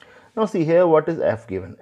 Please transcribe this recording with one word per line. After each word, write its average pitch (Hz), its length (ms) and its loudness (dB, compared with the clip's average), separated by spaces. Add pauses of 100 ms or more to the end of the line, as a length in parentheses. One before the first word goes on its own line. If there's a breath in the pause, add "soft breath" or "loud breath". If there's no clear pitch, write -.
(340 loud breath)
Now 220 120 -2
see 175 180 -4
here, 170 220 4
what 156 240 2
is 165 100 -6
F 107 260 -2
given? 95 360 -10